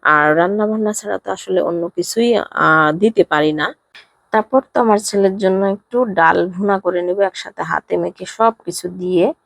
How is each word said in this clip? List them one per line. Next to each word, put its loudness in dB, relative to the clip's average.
আর 4
রান্না 0
বান্না -2
ছাড়া -8
তো -10
আসলে -2
অন্য -4
কিছুই, 0
আহ, 2
দিতে 2
পারি 0
না। -4
তারপর 2
তো 0
আমার 4
ছেলের 0
জন্য 0
একটু -2
ডাল 2
ভুনা -2
করে -2
নেব -2
একসাথে -4
হাতে -4
মেখে -6
সব 0
কিছু -8
দিয়ে। 0